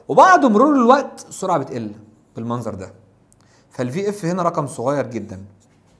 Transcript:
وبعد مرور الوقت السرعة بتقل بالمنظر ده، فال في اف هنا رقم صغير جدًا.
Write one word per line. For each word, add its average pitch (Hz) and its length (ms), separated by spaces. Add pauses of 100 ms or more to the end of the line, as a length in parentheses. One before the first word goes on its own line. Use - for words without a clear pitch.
وبعد 294 380
مرور 254 300
الوقت 254 540
السرعة 180 280
بتقل 117 380 (400)
بالمنظر 117 380
ده، 92 200 (760)
فال 127 200
في 196 200
اف 202 160
هنا 180 180
رقم 165 240
صغير 127 400
جدًا. 98 380 (540)